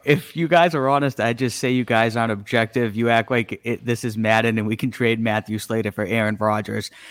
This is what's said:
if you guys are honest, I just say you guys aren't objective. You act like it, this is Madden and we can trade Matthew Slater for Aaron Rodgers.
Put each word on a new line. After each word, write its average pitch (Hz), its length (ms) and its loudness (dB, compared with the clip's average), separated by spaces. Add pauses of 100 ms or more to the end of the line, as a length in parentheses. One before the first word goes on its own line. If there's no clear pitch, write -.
if 147 340 0
you 165 100 0
guys 165 280 4
are 135 120 0
honest, 143 320 0
I 117 140 2
just 120 240 -4
say 127 140 -2
you 127 120 2
guys 113 320 2
aren't 113 160 0
objective. 110 640 -2
You 117 140 0
act 117 220 2
like 117 320 -2
it, 117 200 -6
this 117 200 -2
is 113 120 -4
Madden 113 440 2
and 107 80 -2
we 110 80 0
can 127 160 -4
trade 113 280 0
Matthew 107 380 -2
Slater 107 340 -2
for 104 140 -4
Aaron 107 340 0
Rodgers. 107 520 -2 (200)